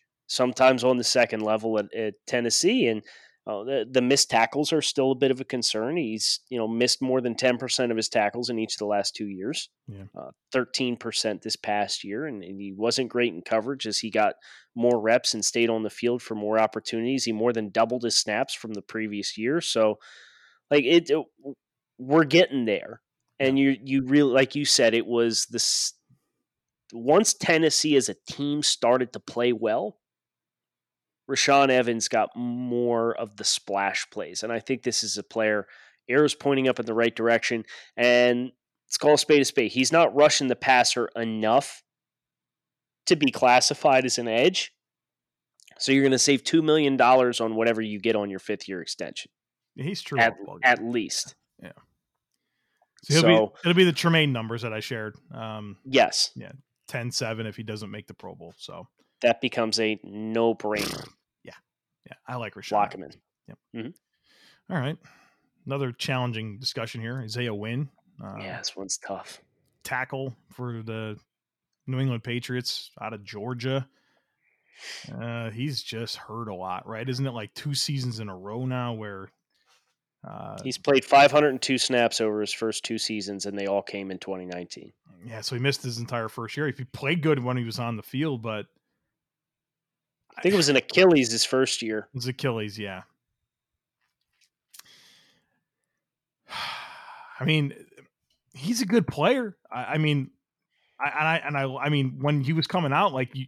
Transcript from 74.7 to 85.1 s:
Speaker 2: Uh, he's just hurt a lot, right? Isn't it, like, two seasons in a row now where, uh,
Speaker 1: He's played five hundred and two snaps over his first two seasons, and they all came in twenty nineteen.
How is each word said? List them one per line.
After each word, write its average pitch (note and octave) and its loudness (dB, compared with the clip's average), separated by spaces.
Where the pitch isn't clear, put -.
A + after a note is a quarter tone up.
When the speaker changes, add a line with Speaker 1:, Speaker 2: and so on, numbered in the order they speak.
Speaker 2:
Uh, A#2 -8
he's B2+ -6
just A2+ -10
hurt A2 -12
a G2 -8
lot, F#2 -8
right? A2+ -8
Isn't C3 -2
it, B2+ -6
like, A2 -12
two D3 -8
seasons B2 -4
in G#2+ -10
a F#2 -12
row G#2+ -8
now B2 -4
where, G2+ -12
uh, G#2 -14
Speaker 1:
He's B2+ -6
played C#3 4
five C#3+ 10
hundred D3+ 6
and C3 -4
two C3 0
snaps A#2+ 2
over G#2+ 0
his G#2 -4
first - -4
two A2+ -6
seasons, G2+ -6
and G2+ -8
they G2 -4
all G2 2
came - -10
in - -8
twenty F#2 -8
nineteen. F2 -14